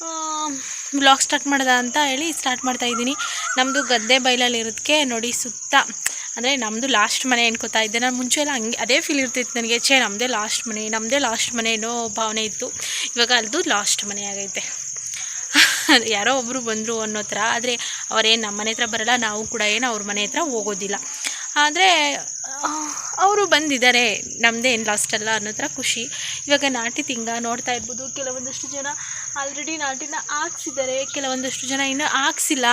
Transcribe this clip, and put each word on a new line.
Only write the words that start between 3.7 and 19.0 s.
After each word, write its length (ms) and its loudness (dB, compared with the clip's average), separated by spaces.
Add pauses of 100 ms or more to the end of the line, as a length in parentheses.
ಗದ್ದೆ 360 4
ಬಯಲಲ್ಲಿ 400 2
ಇರೋದಕ್ಕೆ 440 0
ನೋಡಿ 280 -2
ಸುತ್ತ, 440 -4 (600)
ಅಂದರೆ 180 2
ನಮ್ಮದು 320 -2
ಲಾಸ್ಟ್ 380 2
ಮನೆ 220 4
ಅನ್ಕೋತಾ 340 0
ಇದ್ದೆ 180 0
ನಾನು. 160 2
ಮುಂಚೆ 260 0
ಎಲ್ಲ 100 2
ಹಂಗೆ 260 -2
ಅದೇ 240 2
ಫೀಲ್ 180 0
ಇರ್ತಿತ್ತು 400 -2
ನನಗೆ, 200 2
ಛೇ 200 4
ನಮ್ಮದೇ 280 0
ಲಾಸ್ಟ್ 400 -2
ಮನೆ, 220 -6
ನಮ್ಮದೇ 300 0
ಲಾಸ್ಟ್ 360 0
ಮನೆ 180 2
ಅನ್ನೋ 360 -2
ಭಾವನೆ 340 -2
ಇತ್ತು. 280 -6 (440)
ಇವಾಗ 220 4
ಅದು 300 0
ಲಾಸ್ಟ್ 380 2
ಮನೆ 200 -8
ಆಗೈತೆ. 640 -8 (600)
<laughs> 580 6
ಯಾರೋ 280 4
ಒಬ್ಬರು 260 -2
ಬಂದರು 380 -2
ಅನ್ನೋ 240 -4
ಥರ. 220 -4
ಆದರೆ 300 0 (360)
ಅವರೇನು 300 6
ನಮ್ಮ 180 -4
ಮನೆ 120 -2
ಹತ್ರ 140 0
ಬರಲ್ಲ, 320 -2